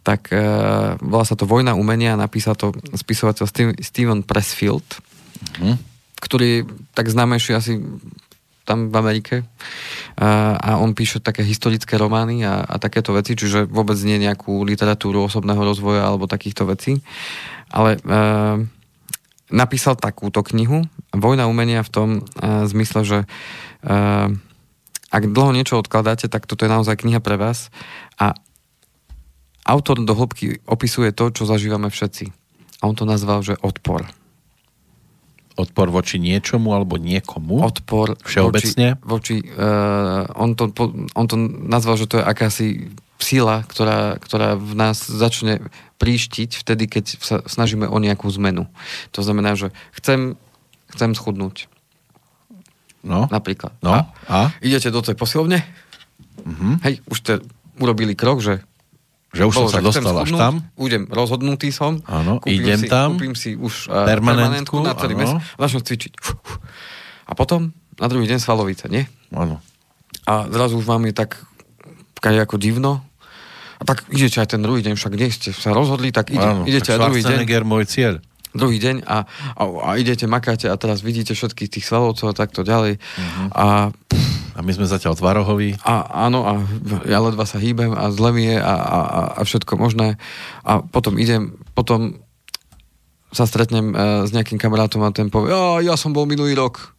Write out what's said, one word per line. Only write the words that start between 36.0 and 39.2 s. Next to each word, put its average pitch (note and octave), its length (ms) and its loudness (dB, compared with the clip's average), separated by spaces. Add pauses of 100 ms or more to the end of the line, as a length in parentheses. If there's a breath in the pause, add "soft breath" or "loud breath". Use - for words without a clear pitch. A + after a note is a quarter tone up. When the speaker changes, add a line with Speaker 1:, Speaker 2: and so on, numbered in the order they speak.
Speaker 2:
niečomu G2+ 560 0
alebo G2 240 0
niekomu? F2 640 -2
Speaker 1:
Odpor A2 640 0
Speaker 2:
Všeobecne? A2 800 2
Speaker 1:
voči, A2 340 -2